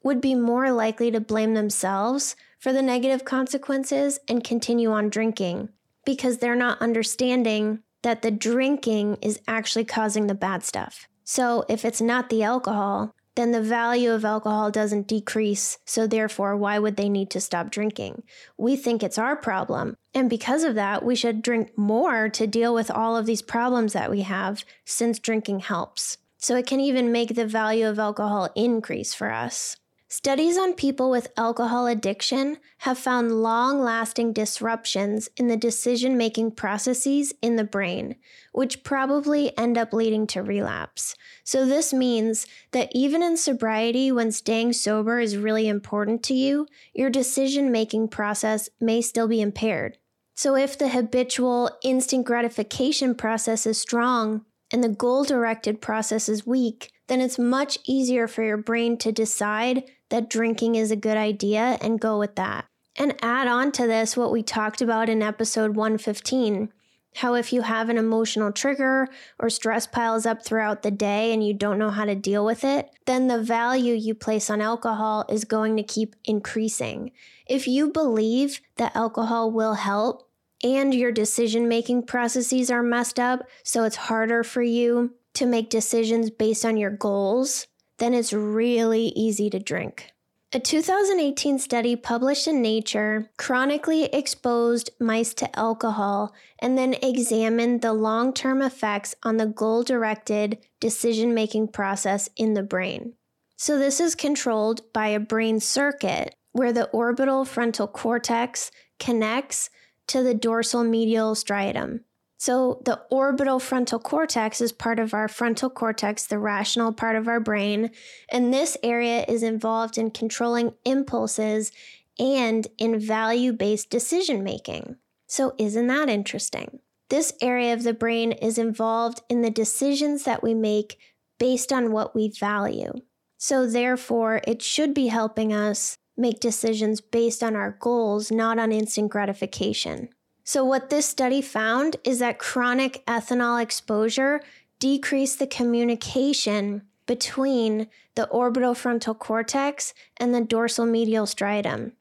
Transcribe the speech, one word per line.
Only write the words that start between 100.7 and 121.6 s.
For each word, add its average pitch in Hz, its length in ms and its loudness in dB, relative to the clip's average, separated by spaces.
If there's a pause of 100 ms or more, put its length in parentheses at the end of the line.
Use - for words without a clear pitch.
decision-making 220 920 0
process 196 640 -2
in 220 180 2
the 196 100 0
brain. 190 500 -6 (420)
So 294 240 0
this 277 200 2
is 339 160 2
controlled 226 640 0 (120)
by 214 140 0
a 208 120 2
brain 220 400 0
circuit 277 760 -2 (160)
where 240 220 2
the 233 160 0
orbital 262 560 2
frontal 233 420 -2
cortex 240 840 -2 (300)
connects 233 720 -2 (360)
to 262 140 0
the 247 140 4
dorsal 226 480 0
medial 226 500 2
striatum. 202 680 -2 (360)
So 254 460 0
the - 160 0 (100)
orbital 269 480 2
frontal 247 420 -2
cortex 247 600 -2
is 233 140 -2
part 226 260 -2
of 226 140 -2
our 214 160 0
frontal 240 400 -2
cortex, 220 560 -2
the 208 140 -4
rational 214 520 0
part 220 240 0
of 220 140 0
our 233 100 2
brain, 214 520 0 (360)
and 247 260 2
this 311 300 0
area 233 460 2
is 226 140 0
involved 220 540 -2
in 226 140 0
controlling 233 600 -2 (100)
impulses 220 880 0 (480)